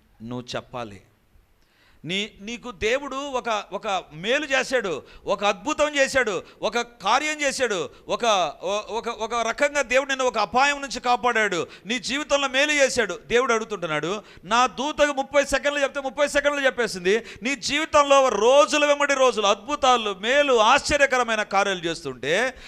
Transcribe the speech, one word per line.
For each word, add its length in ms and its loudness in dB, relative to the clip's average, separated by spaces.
నువ్వు 340 -10
చెప్పాలి. 460 -12
నీ, 340 -6
నీకు 320 -12
దేవుడు 440 -4
ఒక, 340 -6
ఒక 640 -6
మేలు 320 -2
చేశాడు, 580 -2
ఒక 180 -4
అద్భుతం 520 0
చేశాడు, 480 0
ఒక 180 -2
కార్యం 600 -2
చేశాడు, 480 -2
ఒక, 180 -2
ఒ-, 280 -4
ఒక, 180 -6
ఒక 260 -6
రకంగా 480 -2
దేవుడు 280 0
నిన్ను 160 -2
ఒక 120 0
అపాయం 440 0
నుంచి 180 -8
కాపాడాడు, 680 0
నీ 140 -4
జీవితంలో 480 -2
మేలు 240 0
చేశాడు. 540 0
దేవుడు 280 0
అడుగుతుంటున్నాడు, 680 -4
"నా 240 2
దూతకు 460 0
ముప్పై 320 0
సెకండ్లు 380 -2
చెప్తే 180 -4
ముప్పై 260 -2
సెకండ్లు 380 0
చెప్పేసింది, 600 -2
నీ 120 -2
జీవితంలో 720 4
రోజుల 560 4
వెంబడి 280 2
రోజులు 320 2
అద్భుతాలు, 680 2
మేలు, 460 2
ఆశ్చర్యకరమైన 840 4
కార్యాలు 360 0
చేస్తుంటే 760 -2